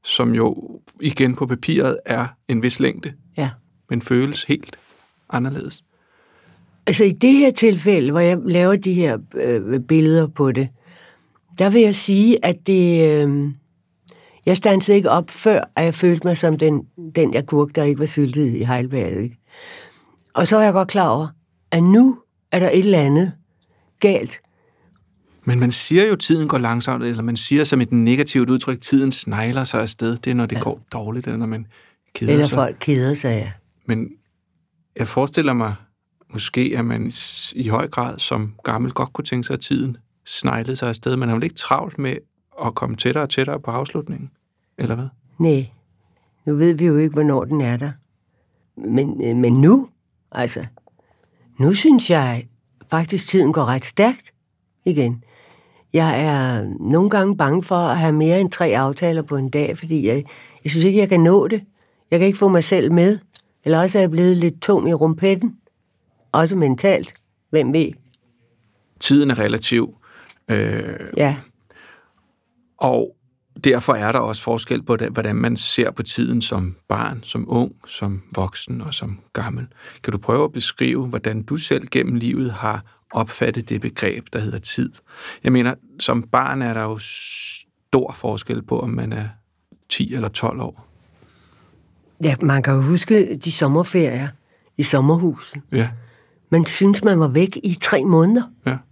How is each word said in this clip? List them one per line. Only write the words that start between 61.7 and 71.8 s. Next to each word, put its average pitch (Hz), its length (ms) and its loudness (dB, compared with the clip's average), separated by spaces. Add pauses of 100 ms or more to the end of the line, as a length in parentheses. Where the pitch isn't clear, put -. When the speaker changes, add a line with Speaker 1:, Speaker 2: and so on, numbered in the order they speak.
Speaker 2:
Jeg 170 80 2
kan 190 80 4
ikke 196 120 0
få 196 100 4
mig 175 160 4
selv 165 280 2
med. 180 260 4 (460)
Eller 160 160 2
også 185 180 0
er 190 40 4
jeg 175 80 2
blevet 180 260 4
lidt 170 260 -2
tung 190 260 2
i 170 60 2
rumpetten. 170 640 0 (760)
Også 165 240 2
mentalt. 151 580 0 (360)
Hvem 139 220 0
ved? 160 200 0 (1080)
Speaker 1:
Tiden 143 300 4
er 117 80 -2
relativ. 113 560 -2 (540)
Øh, 107 460 -4 (220)
Speaker 2:
Ja. 143 200 0 (1400)